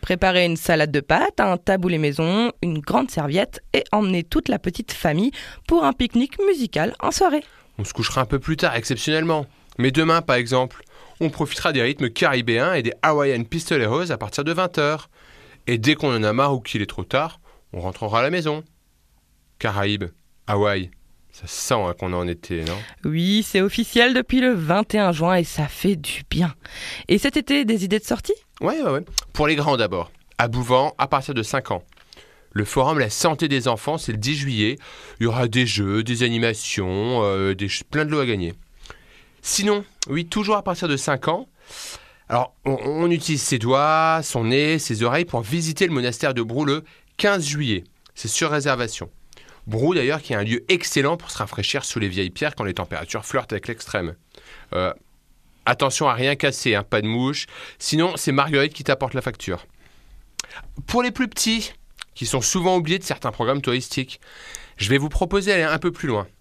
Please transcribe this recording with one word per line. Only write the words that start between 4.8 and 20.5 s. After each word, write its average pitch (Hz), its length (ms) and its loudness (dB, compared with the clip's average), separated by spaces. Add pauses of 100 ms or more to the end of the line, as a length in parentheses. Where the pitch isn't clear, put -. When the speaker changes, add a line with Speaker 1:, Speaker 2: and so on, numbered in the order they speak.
Speaker 1:
famille 180 400 0 (340)
pour 330 200 4
un 269 80 4
pique-nique 247 520 0
musical 269 540 0
en - 120 0
soirée. 302 340 2 (320)
Speaker 2:
On 101 80 -4
se - 80 -12
couchera - 260 -2
un 131 60 2
peu 139 140 0
plus 151 180 -2
tard, 151 180 0
exceptionnellement. 151 720 0 (320)
Mais 127 140 2
demain, 160 300 4
par 143 140 2
exemple, 127 480 0 (380)
on 165 80 2
profitera 156 420 -2
des 135 100 2
rythmes 127 280 0
caribéens 127 640 2
et 147 100 0
des 113 100 -2 (100)
Hawaiian 139 420 4
Pistoleros 156 680 0
à 120 60 -4
partir 107 260 -6
de 156 80 -2
vingt 180 260 0
heures. 151 320 0 (580)
Et 120 100 2
dès 127 180 4
qu'on 143 180 0
en 110 100 2
a 107 100 4
marre 139 200 4
ou 127 60 0
qu'il 113 220 -4
est 98 60 0
trop - 180 -8
tard, 151 340 -2 (320)
on 92 80 -10
rentrera 101 400 -2
à 120 40 4
la 139 80 2
maison. 156 340 -2 (920)
Caraïbes, 101 540 -2 (360)
Hawaï, 101 440 0 (400)